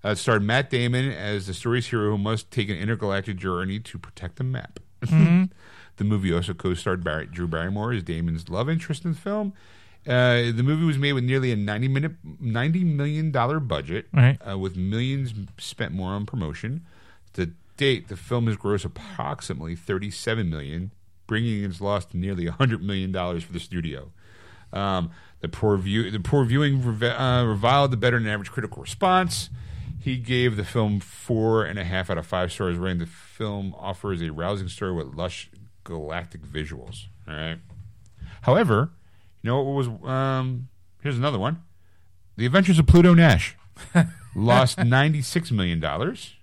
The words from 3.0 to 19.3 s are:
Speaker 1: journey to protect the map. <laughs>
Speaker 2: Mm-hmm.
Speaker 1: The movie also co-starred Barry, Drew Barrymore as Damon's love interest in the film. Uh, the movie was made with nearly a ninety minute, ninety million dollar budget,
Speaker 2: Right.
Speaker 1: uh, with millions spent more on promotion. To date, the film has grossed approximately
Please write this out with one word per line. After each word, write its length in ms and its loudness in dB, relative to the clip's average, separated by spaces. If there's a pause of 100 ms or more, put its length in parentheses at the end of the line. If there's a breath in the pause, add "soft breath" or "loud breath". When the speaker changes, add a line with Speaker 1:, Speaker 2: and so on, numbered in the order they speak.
Speaker 1:
journey 420 -2
to 180 -14
protect 380 -14
the 80 -4
map. 400 -8
<laughs> 220 -12
Speaker 2:
Mm-hmm. 380 6 (540 soft breath)
Speaker 1:
The 60 -2
movie 300 2
also 180 0
co-starred 500 -2
Barry, 240 -2
Drew 200 -6
Barrymore 460 -4
as 100 -2
Damon's 480 -4
love 180 -2
interest 380 -4
in 60 -2
the 60 -6
film. 360 -4 (520 soft breath)
Uh, 460 4
the 100 0
movie 220 2
was 140 2
made 160 0
with 100 0
nearly 280 2
a 40 0
ninety 320 -2
minute, 240 0 (260)
ninety 460 0
million 460 0
dollar 300 2
budget, 520 -4
Speaker 2:
Right. 340 6
Speaker 1:
uh, 120 -4
with 180 -4
millions 560 -2 (240)
spent 380 -8
more 160 -4
on 160 -4
promotion. 580 -6 (480 soft breath)
To 200 -4 (260)
date, 300 0
the 80 -10
film 300 -2
has 100 0
grossed 280 -2
approximately 880 -8